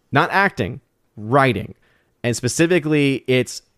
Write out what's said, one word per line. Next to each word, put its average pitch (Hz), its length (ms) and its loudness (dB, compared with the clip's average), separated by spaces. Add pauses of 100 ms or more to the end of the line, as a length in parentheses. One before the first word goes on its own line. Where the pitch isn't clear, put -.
(120)
Not 147 180 2
acting, 131 520 -2 (340)
writing. 110 600 0 (460)
And 117 140 -2
specifically, 151 920 0
it's, 127 340 -2 (160)